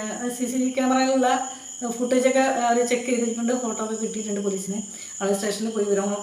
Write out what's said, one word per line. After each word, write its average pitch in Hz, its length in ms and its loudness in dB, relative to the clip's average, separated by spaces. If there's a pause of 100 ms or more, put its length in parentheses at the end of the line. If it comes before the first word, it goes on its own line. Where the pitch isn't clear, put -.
(380)
സി 254 80 -2
സി 254 120 -2
ടി 254 60 2
വി 254 60 2
ക്യാമറയിലുള്ള 254 760 2 (500)
ഫുട്ടേജൊക്കെ 254 400 4
അവര് 240 480 4
ചെക്ക് 240 200 0
ചെയ്തിട്ടുണ്ട്, 233 460 0 (100)
ഫോട്ടോ 220 220 -4
ഒക്കെ 220 100 -4
കിട്ടിയിട്ടുണ്ട് 208 460 -4
പോലീസിന്. 196 420 -2 (380)
അവള് 196 140 2
സ്റ്റേഷനിൽ 208 360 -2
പോയി 208 140 0
വിവരങ്ങൾ 202 380 -2